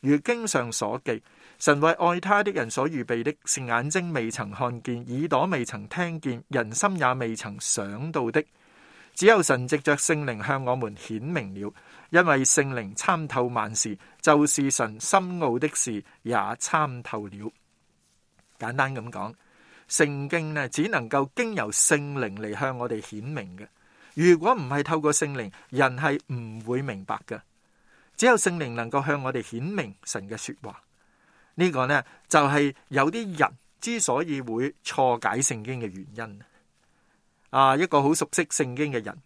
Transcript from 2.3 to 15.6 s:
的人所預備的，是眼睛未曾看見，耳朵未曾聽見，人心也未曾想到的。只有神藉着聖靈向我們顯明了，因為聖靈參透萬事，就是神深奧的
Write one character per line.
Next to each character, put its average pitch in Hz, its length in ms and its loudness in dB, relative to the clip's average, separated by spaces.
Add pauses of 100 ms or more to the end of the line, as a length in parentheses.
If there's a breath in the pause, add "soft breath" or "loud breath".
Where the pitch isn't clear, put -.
的 202 80 -2
人 131 180 -2
所 135 180 0
預 151 140 -4
備 117 220 -2
的， 147 100 -2 (100)
是 - 200 -2
眼 120 260 0
睛 175 220 -2
未 117 180 -2
曾 107 220 -8
看 120 300 -4
見， 120 220 -6
耳 131 240 -4
朵 147 180 2
未 156 180 0
曾 107 240 -10
聽 170 320 -4
見， 120 280 -6
人 117 240 -2
心 190 240 0
也 131 180 2
未 120 200 -4
曾 104 260 -10
想 113 520 -4
到 127 180 0
的。 151 140 2 (720 soft breath)
只 185 120 4
有 214 160 8
神 127 260 2
藉 156 100 2
着 143 180 2
聖 151 280 0
靈 117 200 -4
向 135 200 -2
我 123 100 2
們 113 220 -4
顯 110 260 -8
明 127 320 -6
了， 101 180 -8 (360 loud breath)
因 175 160 6
為 143 180 4
聖 139 300 2
靈 110 240 -8
參 165 320 0
透 127 160 0
萬 113 320 -2
事， 104 200 -4 (260 soft breath)
就 147 240 6
是 139 240 2
神 110 280 -2
深 180 400 0
奧 127 200 2
的 151 100 0